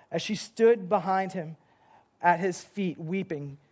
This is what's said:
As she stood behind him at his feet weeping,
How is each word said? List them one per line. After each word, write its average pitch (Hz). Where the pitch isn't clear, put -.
As 165
she 208
stood 226
behind 190
him 160
at 170
his 185
feet 185
weeping, 160